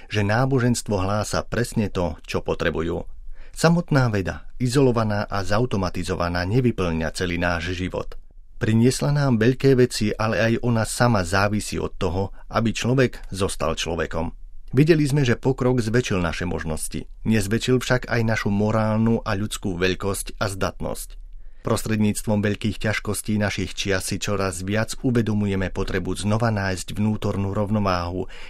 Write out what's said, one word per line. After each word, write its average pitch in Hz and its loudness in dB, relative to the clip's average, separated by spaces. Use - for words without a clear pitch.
že 104 0
náboženstvo 120 2
hlása 95 0
presne 110 -2
to, 87 -2
čo - -4
potrebujú. 82 -2
Samotná 160 4
veda, 87 -2
izolovaná 117 2
a 98 -2
zautomatizovaná, 90 0
nevyplňa 92 2
celý 90 -2
náš 87 0
život. - -4
Priniesla 120 4
nám 139 2
veľké 127 4
veci, 123 2
ale 107 0
aj 113 2
ona 113 2
sama 120 4
závisí 98 0
od 82 -4
toho, 92 0
aby 113 0
človek 127 0
zostal 82 -2
človekom. 80 -2
Videli 151 6
sme, 139 2
že 113 4
pokrok 127 0
zväčšil 107 0
naše 85 -2
možnosti. 80 -4
Nezväčšil 110 2
však 127 0
aj 117 0
našu 110 0
morálnu 107 2
a 110 -2
ľudskú 101 -4
veľkosť 92 -2
a 110 0
zdatnosť. - -6
Prostredníctvom 107 0
veľkých 104 -2
ťažkostí 107 -2
našich 101 -2
čias 95 -2
si 101 -2
čoraz 95 -2
viac 104 -2
uvedomujeme 104 2
potrebu 92 -2
znova 107 0
nájsť 98 -2
vnútornú 101 0
rovnováhu. 95 0